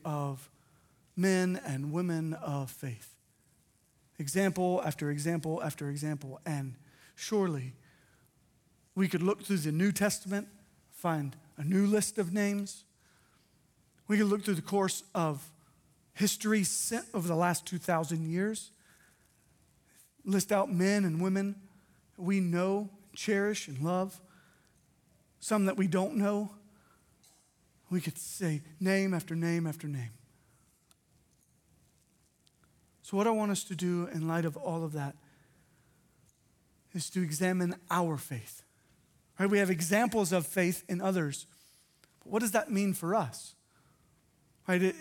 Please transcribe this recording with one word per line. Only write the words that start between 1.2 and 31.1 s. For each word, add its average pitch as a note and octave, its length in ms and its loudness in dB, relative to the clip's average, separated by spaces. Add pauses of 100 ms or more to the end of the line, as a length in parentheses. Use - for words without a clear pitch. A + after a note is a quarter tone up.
and C#3 240 -2
women E3 440 -2
of C#3+ 360 -4
faith. - 460 -10 (1040)
Example F3+ 640 2
after D3 260 -2
example D#3 540 -2
after D3 260 -6
example. C#3+ 560 -6
And C#3 300 -4 (400)
surely D#3+ 560 -2 (1200)
we F#3 140 2
could D#3 140 0
look G3+ 200 2
through G3+ 140 0
the D3+ 160 0
New F3+ 180 4
Testament, G3+ 560 -2 (460)
find D3+ 420 -2 (220)
a D3 80 -6
new F#3+ 200 4
list G#3 320 2
of F3 160 -2
names. G3+ 520 -2 (1200)
We G#3 120 2
could G#3 80 6
look G3+ 180 2
through G#3 100 0
the D#3+ 80 -4
course F#3+ 400 0 (140)
of D#3 340 0 (640)
history G#3+ 500 2
sent - 500 -2
over F3+ 140 -2
the F3 80 2
last E3+ 320 2
two F3+ 120 -6
thousand D#3+ 500 0
years, G3 420 -2 (1500)
list F#3+ 280 0
out G3+ 200 2
men G3 320 4
and D#3+ 160 0
women G3 360 0 (600)
we F#3+ 220 0
know, F#3+ 500 2 (280)
cherish, G3+ 500 0
and C3+ 160 -6
love, F#3 380 -2 (1200)
some G#3 260 2
that F#3+ 100 2
we F#3+ 120 2
don't F#3+ 260 0
know. G#3 400 0 (1400)
We F3+ 100 0
could D#3 160 -6
say D#3 460 -4 (160)
name F#3+ 340 2
after E3 220 -4
name E3+ 320 0
after D#3 220 -6
name. B2 240 -6 (3000)